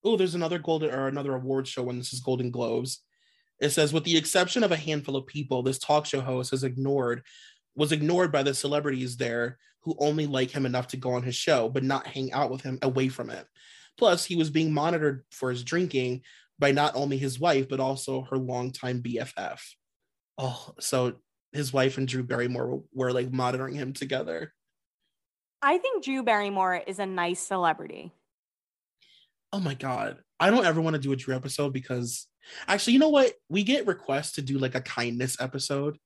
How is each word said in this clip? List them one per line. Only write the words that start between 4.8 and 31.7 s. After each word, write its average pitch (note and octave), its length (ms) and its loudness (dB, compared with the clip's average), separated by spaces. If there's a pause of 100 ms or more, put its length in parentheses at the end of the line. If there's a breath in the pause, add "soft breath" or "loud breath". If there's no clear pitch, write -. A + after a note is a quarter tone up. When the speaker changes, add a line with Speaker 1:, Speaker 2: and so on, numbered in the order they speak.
Speaker 1:
of C3 100 -4
people, C#3 360 -4
this C3 180 0
talk D3+ 260 4
show C#3 140 -2
host B2+ 320 -2
has C3+ 100 0
ignored, C3 640 0 (500 loud breath)
was C#3+ 160 2
ignored D#3+ 400 4
by C#3+ 140 4
the C#3 100 2
celebrities C3+ 600 -2
there A#2+ 420 -2 (220 soft breath)
who D#3+ 180 -4
only D3+ 280 2
like C3 260 0
him C3+ 120 0
enough B2 240 0
to - 80 -8
go B2+ 180 -2
on B2 100 -2
his B2 100 -4
show, B2 340 2
but C3+ 140 -2
not C3 240 0
hang C3 260 -6
out C3+ 180 0
with C3 100 -6
him B2+ 220 -6
away C3 260 2
from B2+ 200 -6
it. - 160 -10 (540 loud breath)
Plus, F3+ 260 6
he F3 120 -2
was D#3+ 120 4
being D#3 240 2
monitored D3+ 600 2
for C3 180 -4
his B2 140 -4
drinking C3 580 0 (380 loud breath)
by C#3+ 100 6
not D3 240 4
only C#3 240 0
his C3 220 -4
wife, C#3 280 4
but C3+ 120 -2
also C3+ 420 -2
her C3+ 160 -4
longtime B2+ 600 -4
B A#2+ 180 -4
F B2+ 180 -8
F." - 380 -10 (640)
Oh, B2+ 400 -8
so B2 420 0 (300)
his C#3 220 -4
wife C3+ 260 2
and C3+ 80 -2
Drew B2+ 160 -4
Barrymore B2 460 -2
were, C3+ 140 -6 (100)
were, B2+ 200 0
like, B2+ 200 0
monitoring C3 420 0
him C3+ 180 -6
together. C#3 640 -6 (1080)
Speaker 2:
I D#4 140 4
think A4 240 -2
Drew C4+ 220 -2
Barrymore G3+ 600 2
is F#3+ 120 -8
a G3+ 80 -2
nice F3+ 320 -2
celebrity. E3+ 720 -2 (1400 soft breath)
Speaker 1:
Oh G3+ 80 -4
my D3+ 140 -2
God. A2+ 440 -6 (220)
I F3+ 100 6
don't A#3 140 6
ever E3 160 4
wanna D#3+ 180 0
do C#3 140 -2
a C3+ 40 0
Drew C3 200 -4
episode C#3 360 -2